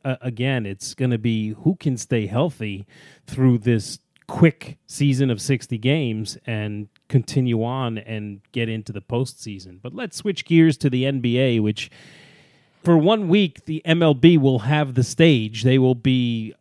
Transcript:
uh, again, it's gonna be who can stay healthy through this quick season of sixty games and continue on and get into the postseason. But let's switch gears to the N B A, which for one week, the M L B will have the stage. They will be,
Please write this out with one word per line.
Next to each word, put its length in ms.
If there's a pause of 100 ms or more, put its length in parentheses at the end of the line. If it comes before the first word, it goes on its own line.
uh, 160
again, 460
it's 300
gonna 240
be 300
who 260
can 200
stay 300
healthy 600 (400)
through 320
this 400 (280)
quick 600
season 420
of 100
sixty 380
games 600 (100)
and 420 (200)
continue 540
on 360
and 420 (100)
get 180
into 220
the 80
postseason. 800
But 140
let's 240
switch 280
gears 320
to 120
the 160
N 160
B 180
A, 200
which 320 (920)
for 140
one 300
week, 380
the 200
M 160
L 120
B 240
will 220
have 340
the 100
stage. 600
They 140
will 180
be, 640